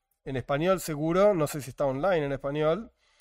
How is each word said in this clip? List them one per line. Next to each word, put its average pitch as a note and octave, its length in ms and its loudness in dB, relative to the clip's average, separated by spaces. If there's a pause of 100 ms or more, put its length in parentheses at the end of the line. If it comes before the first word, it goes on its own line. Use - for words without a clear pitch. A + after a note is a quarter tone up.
(240)
en C3+ 140 -6
español, D#3+ 420 0
seguro. E3+ 540 2
No D3+ 140 0
sé D3+ 140 -8
si B2+ 100 -12
está D3 140 -4
online D3 420 0
en C#3 40 -4
español, D3+ 640 -2 (280)